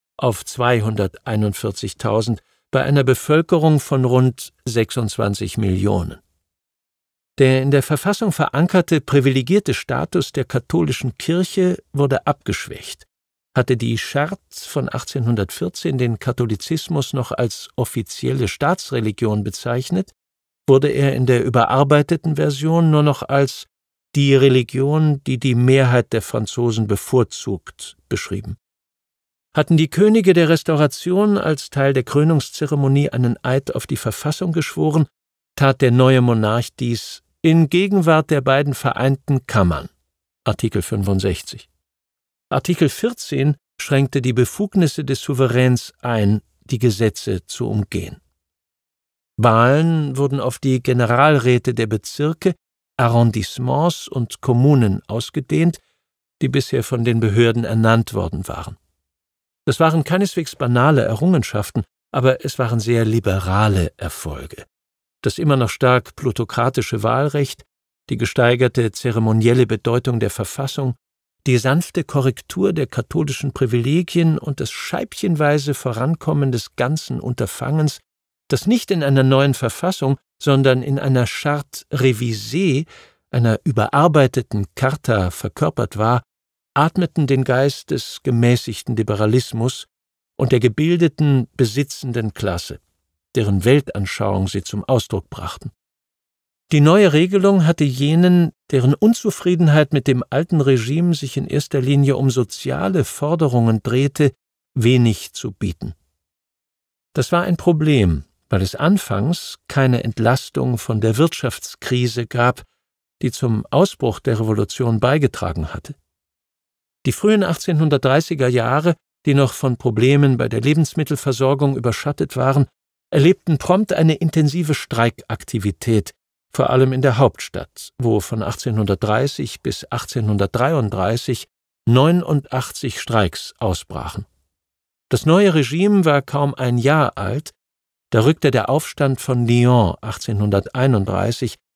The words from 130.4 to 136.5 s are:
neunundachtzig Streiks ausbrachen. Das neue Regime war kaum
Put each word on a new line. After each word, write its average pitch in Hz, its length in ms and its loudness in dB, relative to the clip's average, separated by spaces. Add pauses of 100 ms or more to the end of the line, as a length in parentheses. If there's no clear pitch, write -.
neunundachtzig 139 1160 0
Streiks - 600 -2
ausbrachen. 85 640 -6 (840)
Das - 160 0
neue 185 280 4
Regime 170 520 2
war 143 160 2
kaum 143 340 -2